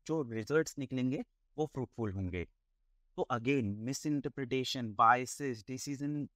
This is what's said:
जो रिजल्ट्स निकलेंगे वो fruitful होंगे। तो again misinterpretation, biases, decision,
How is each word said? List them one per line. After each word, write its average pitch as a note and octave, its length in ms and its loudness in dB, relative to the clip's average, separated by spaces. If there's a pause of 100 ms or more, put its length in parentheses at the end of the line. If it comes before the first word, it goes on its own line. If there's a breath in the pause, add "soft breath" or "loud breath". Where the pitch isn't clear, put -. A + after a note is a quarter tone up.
जो D#3+ 140 2
रिजल्ट्स B2 580 0
निकलेंगे C3 440 0 (340)
वो D3+ 80 2
fruitful A#2+ 460 -4
होंगे। F2+ 360 -2 (720)
तो F3+ 140 -2
again B2 320 2
misinterpretation, B2+ 1300 -2
biases, A#2+ 760 4
decision, C#3+ 680 -4